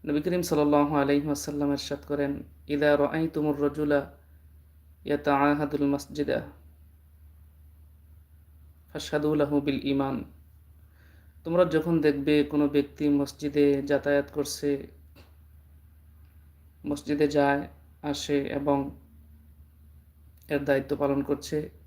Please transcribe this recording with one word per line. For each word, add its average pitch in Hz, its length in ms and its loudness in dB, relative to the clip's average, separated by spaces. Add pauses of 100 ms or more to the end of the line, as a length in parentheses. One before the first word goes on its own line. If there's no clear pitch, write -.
নবী 151 160 0
করিম 180 200 -2
সাল্লাল্লাহু 147 540 2
আলাইহি 143 300 2
ওয়াসাল্লাম 147 460 -4
ইরশাদ 139 360 -6
করেন, 143 360 -4 (240)
"ইযা 147 300 2
রাআইতুমুর 151 640 0
রাজুলা 143 500 0 (920)
ইয়াতাআহাদুল 143 800 0
মাসজিদা 143 560 -4 (2500)
ফাশহাদু 151 420 -2
লাহু 147 260 2
বিল 139 220 -2
ঈমান।" 135 400 -2 (1200)
তোমরা 170 220 4
যখন 160 360 2
দেখবে 147 420 2
কোনো 147 240 0
ব্যক্তি 143 420 0
মসজিদে 143 760 2
যাতায়াত 143 480 0
করছে, 143 560 -4 (2000)
মসজিদে 147 400 0
যায়, 143 400 2 (340)
আসে 143 420 -2
এবং 139 540 -2 (1500)
এর 143 160 -2
দায়িত্ব 139 300 0
পালন 139 280 0
করছে - 460 -6 (180)